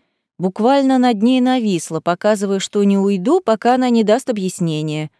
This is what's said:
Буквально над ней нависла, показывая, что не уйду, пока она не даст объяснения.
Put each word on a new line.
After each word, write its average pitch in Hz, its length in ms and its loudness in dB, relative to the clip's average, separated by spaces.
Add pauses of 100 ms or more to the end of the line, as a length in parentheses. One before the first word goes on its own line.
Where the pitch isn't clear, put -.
(380)
Буквально 262 600 0
над 247 240 0
ней 254 180 2
нависла, 214 600 -2
показывая, 196 580 -2
что 202 240 -2
не 202 140 2
уйду, 202 440 0
пока 233 340 0
она 254 140 0
не 233 140 2
даст 214 260 0
объяснения. 156 920 -4